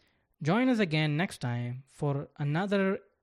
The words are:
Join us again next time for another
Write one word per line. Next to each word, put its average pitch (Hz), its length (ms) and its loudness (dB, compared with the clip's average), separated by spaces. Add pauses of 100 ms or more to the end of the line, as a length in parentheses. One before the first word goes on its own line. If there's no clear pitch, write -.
(440)
Join 220 240 2
us - 100 2
again 156 380 2
next 180 220 -2
time 123 500 -4
for 143 400 -4 (100)
another 190 600 0 (240)